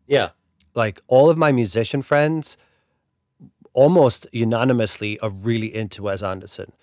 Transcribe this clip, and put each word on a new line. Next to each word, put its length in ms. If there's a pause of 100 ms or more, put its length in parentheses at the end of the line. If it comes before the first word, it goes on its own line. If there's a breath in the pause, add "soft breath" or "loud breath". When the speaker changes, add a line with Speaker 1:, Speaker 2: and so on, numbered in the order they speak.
Speaker 1:
Yeah. 240 (440)
Speaker 2:
Like, 320
all 240
of 80
my 140
musician 500
friends 560 (1120)
almost 600
unanimously 880
are 100
really 440
into 280
Wes 200
Anderson, 500 (100)